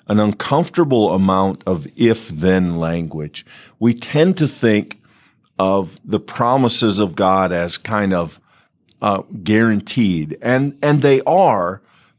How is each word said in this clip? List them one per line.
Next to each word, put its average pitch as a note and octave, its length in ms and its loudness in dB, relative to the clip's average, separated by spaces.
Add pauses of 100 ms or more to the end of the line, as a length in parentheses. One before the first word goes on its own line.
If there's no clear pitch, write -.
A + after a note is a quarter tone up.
an G#2 120 0
uncomfortable B2 960 0
amount F#2+ 540 0
of E2+ 180 -4 (100)
if-then F#2 840 0
language. E2 640 -6 (320)
We A#2 160 2
tend D#3 440 0
to D3+ 100 0
think G#2+ 520 0 (600)
of F#2+ 440 0
the G#2 160 -2
promises A#2+ 800 0
of G2 180 -2
God F#2+ 360 2
as F2 260 -4
kind G2+ 380 -2
of, E2+ 260 -6 (580)
uh, G2+ 220 -2 (220)
guaranteed, G#2 1000 0
and, C3 400 0
and D3 220 2
they C#3 240 4
are, A#2 560 2 (360)